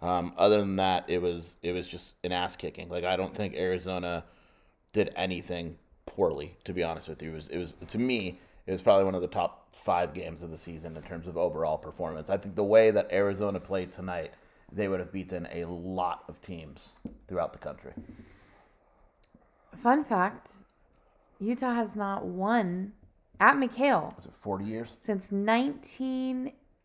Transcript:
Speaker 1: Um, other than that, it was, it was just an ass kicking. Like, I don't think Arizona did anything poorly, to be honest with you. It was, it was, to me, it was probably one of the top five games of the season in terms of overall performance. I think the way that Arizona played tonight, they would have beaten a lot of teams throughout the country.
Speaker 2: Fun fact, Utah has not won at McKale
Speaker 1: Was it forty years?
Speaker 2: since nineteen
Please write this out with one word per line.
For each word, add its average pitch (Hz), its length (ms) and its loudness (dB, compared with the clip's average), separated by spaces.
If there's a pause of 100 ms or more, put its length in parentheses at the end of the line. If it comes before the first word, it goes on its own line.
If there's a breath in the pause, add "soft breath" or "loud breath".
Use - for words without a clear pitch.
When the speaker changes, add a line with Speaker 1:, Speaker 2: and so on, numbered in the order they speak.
Speaker 1:
Um, 87 360 0
other 104 220 8
than 98 180 0
that, 95 300 2
it 87 140 2
was, 85 400 -2
it 90 120 -2
was 90 140 -4
just - 360 -14
an 90 80 -4
ass 90 240 0
kicking. 85 340 -10
Like, 87 140 -2
I 92 120 2
don't 95 200 -2
think 98 180 -4
Arizona 90 720 -2 (680 soft breath)
did 104 220 2
anything 87 640 -4 (300)
poorly, 80 580 0
to 95 80 -6
be 87 100 0
honest 80 240 -2
with 80 140 -12
you. 80 100 -8
It 80 40 -8
was, 78 140 -12
it 80 100 -4
was, 85 160 -6 (120)
to - 120 -4
me, 120 400 0 (260 loud breath)
it 92 60 -6
was 92 100 -2
probably 98 240 8
one 95 80 2
of 90 80 0
the 90 60 0
top - 480 -4
five 87 400 0
games 82 260 -10
of 85 80 -10
the 80 80 -12
season 80 400 -12
in 76 60 -12
terms 85 240 -10
of 82 100 -6
overall 80 400 0
performance. 80 540 -8
I 98 60 2
think 92 180 -10
the 104 80 2
way 110 260 10
that 101 220 4
Arizona 98 480 2
played 92 340 -4
tonight, 90 400 -6 (380 soft breath)
they 98 160 -2
would 95 120 0
have 85 120 -6
beaten 90 400 -6
a 85 140 -6
lot 90 600 -4
of - 140 -16
teams 80 520 -14 (340)
throughout 87 260 -2
the - 60 -20
country. - 340 -12 (1800 loud breath)
Speaker 2:
Fun 277 260 4
fact, 202 480 0 (880)
Utah 240 340 0
has 214 220 0
not 196 300 -2
won 190 680 0 (460)
at 226 160 8
McKale 254 600 2
Speaker 1:
Was - 100 -20
it - 100 -20
forty - 300 -4
years? 226 240 -6 (100)
Speaker 2:
since 202 320 -4
nineteen 262 1200 0 (320)